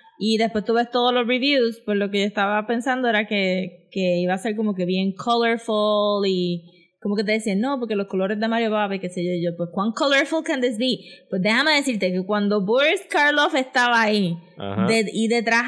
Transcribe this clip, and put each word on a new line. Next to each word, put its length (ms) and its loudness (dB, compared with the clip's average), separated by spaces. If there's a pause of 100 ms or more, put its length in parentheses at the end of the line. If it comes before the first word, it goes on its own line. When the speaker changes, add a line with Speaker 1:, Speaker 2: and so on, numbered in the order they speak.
(180)
Speaker 1:
y 180 0
después 280 0
tú 100 0
ves 160 0
todos 220 2
los 140 0
reviews, 580 0
pues 140 -2
lo 120 -2
que 100 0
yo 60 2
estaba 400 -2
pensando 420 -2
era 180 0
que, 640 -2
que 280 0
iba 160 0
a 40 -2
ser 160 -4
como 200 -2
que 100 -2
bien 300 0
colorful 1120 0
y 440 -2 (300)
como 160 -2
que 80 -2
te 80 0
decían, 280 0
"No, 180 -2
porque 180 -4
los 100 -4
colores 340 -2
de 80 -2
Mario 220 0
Bava", 240 0
y 60 -4
qué 100 -6
sé 140 -6
yo, 80 -2 (180)
yo, 60 -4
pues, 160 -4
"¿Cuán 200 -2
colorful 520 0
can 180 -2
this 160 -2
be?". 200 0 (300)
Pues 140 -2
déjame 320 2
decirte 380 0
que 120 -2
cuando 400 0
Boris 460 2
Karloff 460 2
estaba 440 2
ahí, 360 2 (200)
Speaker 2:
Ajá. 300 -2
Speaker 1:
de-, 260 2
y 160 0
detrás 400 2